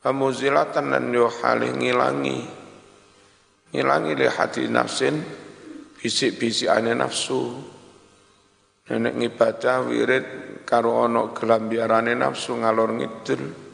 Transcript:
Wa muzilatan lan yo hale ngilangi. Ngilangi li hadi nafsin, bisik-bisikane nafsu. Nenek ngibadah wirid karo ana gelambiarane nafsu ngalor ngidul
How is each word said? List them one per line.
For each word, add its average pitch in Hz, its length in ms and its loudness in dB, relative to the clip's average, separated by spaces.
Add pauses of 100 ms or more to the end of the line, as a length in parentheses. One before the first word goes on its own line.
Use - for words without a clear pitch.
Wa 131 80 0
muzilatan 139 800 2
lan 123 240 0
yo 120 160 6
hale 120 400 0
ngilangi. 69 680 0 (1300)
Ngilangi 143 480 0
li 131 80 2
hadi - 400 0
nafsin, 123 480 0 (800)
bisik-bisikane 117 1040 0
nafsu. 131 640 -4 (1300)
Nenek 117 320 -2
ngibadah 120 640 0
wirid 120 400 0 (400)
karo 117 400 4
ana 117 240 0
gelambiarane 113 880 2
nafsu 131 400 -2
ngalor 113 400 2
ngidul 123 560 -6 (200)